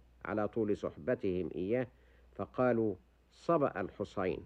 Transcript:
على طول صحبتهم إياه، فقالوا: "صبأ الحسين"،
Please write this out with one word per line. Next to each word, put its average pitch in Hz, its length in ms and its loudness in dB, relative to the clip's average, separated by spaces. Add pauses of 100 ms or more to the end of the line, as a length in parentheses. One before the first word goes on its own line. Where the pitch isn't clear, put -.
(260)
على 104 220 0
طول 104 300 0
صحبتهم 90 800 -2
إياه، 113 320 0 (480)
فقالوا: 113 600 2 (360)
"صبأ 147 500 0
الحسين"، 92 640 -4